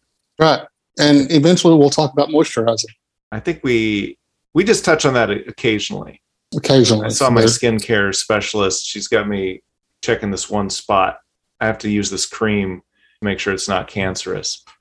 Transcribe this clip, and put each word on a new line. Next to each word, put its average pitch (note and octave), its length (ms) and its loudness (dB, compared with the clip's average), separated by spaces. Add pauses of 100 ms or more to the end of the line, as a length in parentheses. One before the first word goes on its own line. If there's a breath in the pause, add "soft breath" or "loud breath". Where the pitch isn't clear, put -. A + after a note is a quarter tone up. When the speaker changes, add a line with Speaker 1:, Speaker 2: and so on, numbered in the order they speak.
(380)
Speaker 1:
Right. D3+ 240 2 (360)
And C#3+ 340 4
eventually E3 440 4
we'll C#3+ 140 6
talk C#3 220 -2
about D3 160 0
moisturizer. A2+ 580 0 (460)
Speaker 2:
I G#2+ 80 -10
think D#3+ 240 -6
we, A2 520 -2 (360)
we F3 100 2
just G#3+ 220 2
touch A3 200 2
on C3+ 100 2
that A2+ 140 2
occasionally. G2+ 960 -4 (340)
Speaker 1:
Occasionally. A2+ 500 4
Speaker 2:
I A2 40 -4
saw B2+ 200 0
my A#2 100 4
Speaker 1:
There A2+ 80 4
Speaker 2:
skincare A2 680 0
specialist. G2+ 720 -2
She's G2+ 220 -10
got G#2 200 0
me F#2+ 340 -6 (400)
checking G#2+ 280 -2
this F#2 200 -6
one G2+ 200 -2
spot. - 480 -2 (420)
I A2 60 -2
have A2 120 -2
to G#2+ 120 -6
use G2+ 200 -2
this F#2+ 160 -6
cream G2+ 560 -4 (380)
to - 40 -8
make G2 140 -2
sure G2+ 140 -2
it's F#2+ 160 -6
not F#2+ 200 -2
cancerous. F#2+ 760 -6 (160)